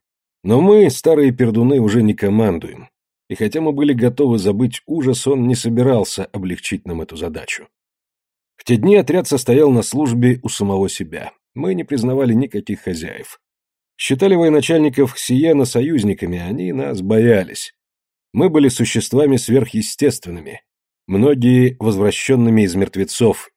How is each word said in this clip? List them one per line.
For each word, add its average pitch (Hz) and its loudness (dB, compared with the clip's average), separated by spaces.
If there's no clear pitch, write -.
но 110 2
мы, 202 6
старые 147 2
пердуны, 123 2
уже 110 2
не 107 2
командуем. 101 -2
И - -8
хотя 113 -4
мы 156 -2
были 143 0
готовы 123 2
забыть 104 -2
ужас, 131 -2
он 131 0
не 127 2
собирался 117 0
облегчить 92 -8
нам 85 -8
эту 80 -14
задачу. 78 -12
В - -20
те 120 2
дни 180 4
отряд 160 0
состоял 139 2
на 117 2
службе 123 0
у - -8
самого 98 -2
себя. 82 -12
Мы 170 -4
не 170 -6
признавали 127 0
никаких 107 -4
хозяев. 80 -12
Считали 190 0
военачальников 151 2
Хсиена 143 0
союзниками, 104 -2
они 90 -6
нас 135 -6
боялись. 107 0
Мы 175 2
были 151 4
существами 123 0
сверхъестественными, 110 -4
многие 123 2
возвращёнными 110 0
из 92 0
мертвецов, - -2